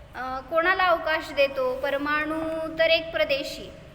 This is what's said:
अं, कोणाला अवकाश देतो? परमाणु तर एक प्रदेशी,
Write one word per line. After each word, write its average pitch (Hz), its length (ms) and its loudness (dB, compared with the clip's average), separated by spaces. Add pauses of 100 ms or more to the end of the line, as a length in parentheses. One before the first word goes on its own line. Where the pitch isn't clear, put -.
(160)
अं, 262 260 -6
कोणाला 339 420 2
अवकाश 320 480 2
देतो? 269 480 2
परमाणु 294 600 -2 (400)
तर 320 100 4
एक 330 220 2
प्रदेशी, 285 600 -2 (240)